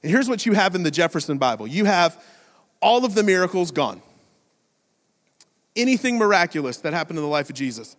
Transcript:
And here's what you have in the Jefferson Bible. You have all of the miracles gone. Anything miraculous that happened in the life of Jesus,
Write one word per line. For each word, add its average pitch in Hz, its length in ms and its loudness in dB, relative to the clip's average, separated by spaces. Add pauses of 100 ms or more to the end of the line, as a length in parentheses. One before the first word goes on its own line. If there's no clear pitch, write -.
And 151 80 -2
here's 247 160 2
what 240 180 -4
you 226 60 2
have 190 240 2
in 180 80 -2
the 151 80 0
Jefferson 156 460 -2
Bible. 120 280 -2
You 170 200 -2
have 175 360 2 (600)
all 240 240 4
of 208 100 -2
the 214 80 2
miracles 185 480 2
gone. 113 300 -4 (1700)
Anything 247 440 0
miraculous 175 600 2
that 151 140 -6
happened 160 260 -6
in 151 60 -4
the 147 60 -4
life 147 200 -2
of 147 60 -12
Jesus, 120 440 -10